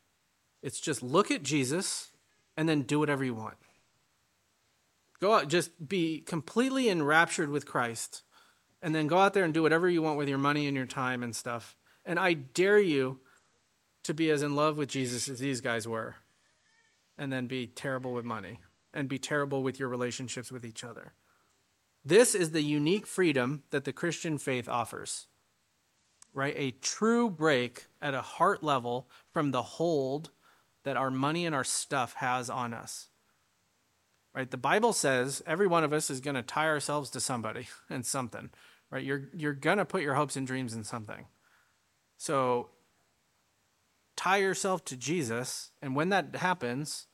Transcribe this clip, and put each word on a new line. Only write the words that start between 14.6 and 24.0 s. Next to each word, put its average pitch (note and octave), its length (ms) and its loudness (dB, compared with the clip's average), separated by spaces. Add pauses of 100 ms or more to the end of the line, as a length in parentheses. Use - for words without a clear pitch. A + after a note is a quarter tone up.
with D3 120 -2
Jesus B2 400 -4
as C3+ 100 -8
these C3 220 -2
guys A#2 280 -2
were, A2+ 280 -6 (1000)
and C#3 160 -6
then B2+ 140 -2
be B2+ 200 -4
terrible C3 460 -6
with A#2+ 120 -4
money, A2 360 -8 (320)
and C#3+ 160 -4
be C3+ 100 -4
terrible C#3+ 440 -2
with C3 180 -2
your C3+ 80 -2
relationships B2 640 -6
with B2 120 -12
each A2+ 200 -14
other. - 280 -16 (920)
This A3 300 8
is E3+ 180 2
the D#3+ 100 2
unique D3 440 2
freedom C#3+ 640 2
that C#3 140 0
the C3+ 80 -6
Christian D#3+ 460 -4